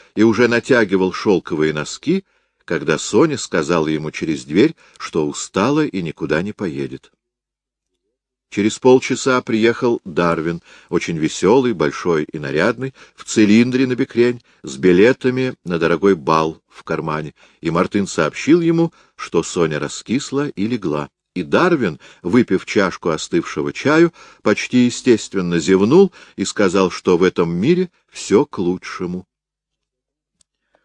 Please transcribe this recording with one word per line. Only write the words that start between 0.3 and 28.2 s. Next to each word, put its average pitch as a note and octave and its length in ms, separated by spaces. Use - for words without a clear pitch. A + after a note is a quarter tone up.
натягивал G#2+ 640
шёлковые D#2+ 600
носки, C3 520
когда D2+ 360
Соня C#3+ 400
сказала D#2+ 480
ему D2+ 240
через D2+ 340
дверь, G#2 300
что D#2+ 260
устала A#2+ 580
и G2 200
никуда D#2 400
не G#2 100
поедет. C#2 580
Через G#2 260
полчаса B2+ 640
приехал A#2 640
Дарвин, E2+ 560
очень E2+ 280
весёлый, A2+ 560
большой D#2+ 520
и - 120
нарядный, G2 560
в - 80
цилиндре A#2+ 640
набекрень, A#2+ 560
с C#2 160
билетами B2 840
на F2 160
дорогой E2 340
бал D#2+ 540
в - 160
кармане, D#2 500
и E2 100
Мартын F#2 340
сообщил F2 560
ему, E3 320
что - 260
Соня D#2+ 380
раскисла C3 720
и G2 180
легла. E2 420
И F2+ 100
Дарвин, A2 560
выпив G2 440
чашку F#2 440
остывшего D#2 640
чаю, D#3 400
почти B2 440
естественно G2 760
зевнул G2+ 540
и G2+ 80
сказал, F#2+ 440
что - 280
в F2 60
этом F2 300
мире E3+ 380
всё - 380